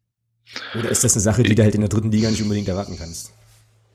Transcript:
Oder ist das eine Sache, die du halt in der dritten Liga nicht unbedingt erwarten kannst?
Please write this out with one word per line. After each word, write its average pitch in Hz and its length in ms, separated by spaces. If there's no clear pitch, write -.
Oder 117 100
ist 117 140
das 120 120
eine 110 60
Sache, 107 220
die 107 100
du 107 100
halt 104 120
in 104 60
der 107 80
dritten 107 220
Liga 110 200
nicht 107 100
unbedingt 104 280
erwarten 95 280
kannst? 85 360